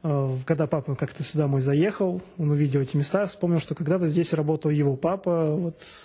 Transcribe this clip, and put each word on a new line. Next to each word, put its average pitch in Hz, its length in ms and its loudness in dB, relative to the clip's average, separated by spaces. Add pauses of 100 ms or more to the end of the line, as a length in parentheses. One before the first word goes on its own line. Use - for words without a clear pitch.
э, 143 260 0 (160)
когда 147 220 0
папа 143 280 -2
как-то - 280 -6
сюда 151 240 0
мой 139 140 2
заехал, 180 600 0 (160)
он 151 140 0
увидел 143 300 2
эти 135 160 -2
места, 185 280 2
вспомнил, 175 340 0
что - 160 -4
когда-то 170 320 0
здесь 165 260 2
работал 156 380 0
его 143 240 2
папа, 170 560 0
вот, 165 260 -2 (280)